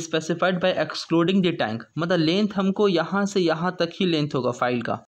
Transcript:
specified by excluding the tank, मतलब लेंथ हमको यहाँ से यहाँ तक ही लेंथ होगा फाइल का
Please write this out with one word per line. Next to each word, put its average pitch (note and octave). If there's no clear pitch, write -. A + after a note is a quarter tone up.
specified E3+
by F#3
excluding E3+
the E3+
tank, A2+
मतलब E3+
लेंथ F3+
हमको F#3+
यहाँ F#3
से G3
यहाँ E3
तक E3+
ही F#3+
लेंथ D3+
होगा B2
फाइल B2
का A2+